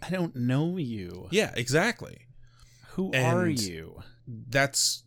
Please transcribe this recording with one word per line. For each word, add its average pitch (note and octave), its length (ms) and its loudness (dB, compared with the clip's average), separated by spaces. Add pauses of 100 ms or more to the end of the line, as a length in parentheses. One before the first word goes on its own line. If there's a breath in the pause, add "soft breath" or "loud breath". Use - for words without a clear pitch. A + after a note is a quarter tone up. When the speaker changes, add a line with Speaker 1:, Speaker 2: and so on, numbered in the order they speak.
Speaker 1:
"I - 60 -8
don't F3+ 260 -2
know C#3 420 2
you." F#2+ 540 -6
Speaker 2:
Yeah, G3 240 2
exactly. D3 720 0 (640 soft breath)
Speaker 1:
Who F#3+ 220 -2
Speaker 2:
And B2 240 4
Speaker 1:
are - 120 4
you? F2 540 -4 (240 loud breath)
Speaker 2:
that's, B2 800 2